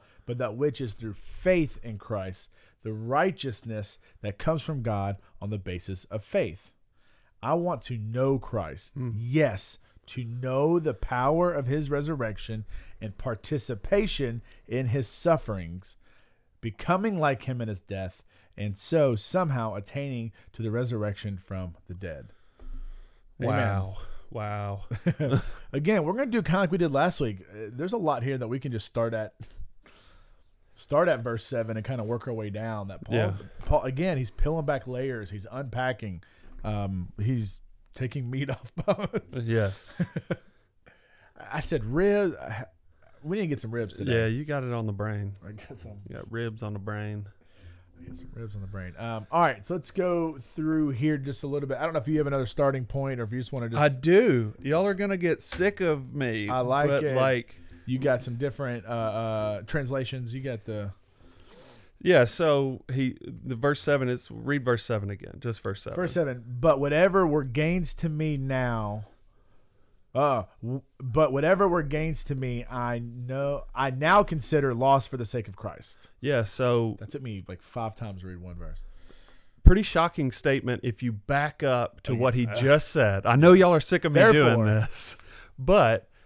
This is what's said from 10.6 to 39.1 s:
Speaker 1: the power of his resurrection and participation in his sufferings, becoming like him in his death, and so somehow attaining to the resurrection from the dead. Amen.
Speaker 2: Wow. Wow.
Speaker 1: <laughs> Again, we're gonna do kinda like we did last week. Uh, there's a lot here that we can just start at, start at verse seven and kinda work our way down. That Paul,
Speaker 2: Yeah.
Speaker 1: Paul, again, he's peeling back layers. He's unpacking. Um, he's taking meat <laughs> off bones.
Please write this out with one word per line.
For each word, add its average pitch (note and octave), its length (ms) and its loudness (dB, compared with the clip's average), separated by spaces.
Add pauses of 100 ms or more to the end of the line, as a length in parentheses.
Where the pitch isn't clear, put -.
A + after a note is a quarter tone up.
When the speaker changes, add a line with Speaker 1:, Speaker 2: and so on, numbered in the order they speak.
Speaker 1:
the D#3 160 0
power D3+ 580 2
of C#3+ 140 -2
his C#3+ 240 0
resurrection B2 760 -4 (340)
and G#2+ 180 -10
participation B2+ 1300 -2 (240)
in B2 200 -2
his B2+ 200 0
sufferings, F#2+ 880 -2 (640)
becoming F#3 600 -2
like C#3 240 2
him B2+ 180 -4
in A2 60 -4
his G2+ 140 -6
death, F#2+ 400 -8 (340)
and G2+ 220 -6
so C#3+ 380 2
somehow B2 580 -2
attaining A#2 580 -6 (220)
to - 80 -10
the A2 80 -2
resurrection G#2+ 680 -2
from F#2 380 -10 (120)
the F2+ 80 -12
dead. D#2+ 360 -12 (1080)
Amen. A2+ 80 0
Speaker 2:
Wow. G2 480 0 (320)
Wow. G#2 560 -6 (200)
Speaker 1:
<laughs> C#3 360 0 (320)
Again, D#3+ 300 0
we're E3+ 100 0
gonna C4 140 -2
do A3+ 140 0
kinda E3 180 2
like F3 120 2
we F#3+ 60 2
did E3+ 140 2
last D#3 280 2
week. G#2 220 -2 (100)
Uh, G#2+ 200 -12
there's D#3 220 -6
a A#3 40 -2
lot D3 260 0
here C3+ 140 -2
that A#2+ 100 -4
we B2+ 120 -4
can C3+ 120 -6
just A2 140 -6
start A#2 280 -2
at, G#2+ 200 -6 (1400)
start D#3+ 320 0
at C3+ 140 2
verse A#2 220 -6
seven A2+ 340 -4
and G#2+ 80 -6
kinda B2 180 -6
work A2+ 240 -4
our B2 60 -4
way G#2+ 160 -6
down. G#2+ 400 -6
That F#2 140 -14
Paul, A#2 120 -2
Speaker 2:
Yeah. G#2 180 2 (320)
Speaker 1:
Paul, - 180 4
again, C#3 340 0
he's A#2+ 140 -4
peeling D#3 340 0
back C#3 220 -2
layers. B2 440 -4
He's G2+ 200 -10
unpacking. B2 720 -4 (400)
Um, G2 560 -4
he's A2 400 -2 (340)
taking B2+ 360 -6
meat C3+ 200 -4
<laughs> - 20 -4
off - 240 -10
bones. F#3+ 680 -2